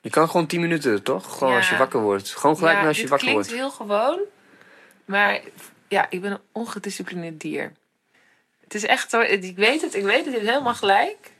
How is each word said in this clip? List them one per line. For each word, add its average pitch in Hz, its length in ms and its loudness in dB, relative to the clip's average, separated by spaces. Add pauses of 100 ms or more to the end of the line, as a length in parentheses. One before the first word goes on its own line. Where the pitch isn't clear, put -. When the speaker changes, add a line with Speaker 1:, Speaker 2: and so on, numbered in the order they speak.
Speaker 1:
Je 110 100 -12
kan 160 200 4
gewoon 170 160 2
tien 170 140 -2
minuten, 143 420 0
toch? - 360 -4
Gewoon 131 140 2
Speaker 2:
Ja. - 60 4
Speaker 1:
als - 100 2
je 180 80 2
wakker 131 240 2
wordt. 101 300 0
Gewoon 147 260 2
gelijk 165 200 4
Speaker 2:
Ja, 202 60 2
Speaker 1:
na 156 60 2
als 151 80 2
je 226 60 -2
Speaker 2:
dit - 80 -4
Speaker 1:
wakker 143 180 2
Speaker 2:
klinkt 226 200 0
Speaker 1:
wordt. 233 140 -6
Speaker 2:
heel 277 80 -4
gewoon. 226 480 -2 (840)
Maar 202 360 0 (480)
ja, 196 220 2
ik 180 100 -6
ben 202 120 -6
een - 80 -8 (120)
ongedisciplineerd 185 880 -10
dier. 151 320 -6 (880)
Het - 220 -20
is 220 40 -4
echt - 240 2
zo, 226 100 2
ik 185 360 0
weet 240 260 2
het, - 120 -6
ik 202 100 -2
weet 208 200 2
het, - 0 -
je 302 60 -6 (100)
hebt 202 100 -2
helemaal 247 240 0
gelijk. 220 640 2